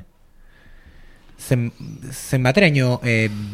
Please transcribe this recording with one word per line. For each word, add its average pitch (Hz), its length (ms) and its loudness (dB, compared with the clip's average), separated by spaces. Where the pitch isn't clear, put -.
zen-, 120 320 -2
zenbateraino, 131 920 2
eh, 113 280 2